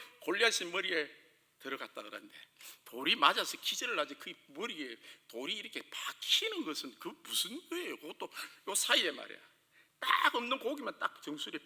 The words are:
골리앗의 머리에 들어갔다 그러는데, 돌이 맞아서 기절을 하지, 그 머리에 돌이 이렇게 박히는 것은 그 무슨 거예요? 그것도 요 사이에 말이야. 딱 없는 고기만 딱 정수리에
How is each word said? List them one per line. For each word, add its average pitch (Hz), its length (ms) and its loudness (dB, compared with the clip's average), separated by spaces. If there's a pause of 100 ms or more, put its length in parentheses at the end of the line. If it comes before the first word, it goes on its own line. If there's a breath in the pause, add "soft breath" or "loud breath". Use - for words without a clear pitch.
(200 loud breath)
골리앗의 190 480 4
머리에 175 600 -2 (300)
들어갔다 131 440 -8
그러는데, 104 320 -12 (500 loud breath)
돌이 143 320 2
맞아서 170 440 4
기절을 240 380 -2
하지, 143 160 2
그 180 180 -10 (160)
머리에 147 480 -6 (320 loud breath)
돌이 135 260 -4
이렇게 - 280 -8
박히는 - 840 0
것은 139 340 -6
그 - 100 -8 (140)
무슨 - 460 -2
거예요? 330 300 -6
그것도 170 320 -10 (380 loud breath)
요 196 60 0
사이에 220 360 6
말이야. - 280 -8 (600 soft breath)
딱 - 340 6
없는 247 260 0
고기만 262 380 -4
딱 - 240 -2
정수리에 151 440 -6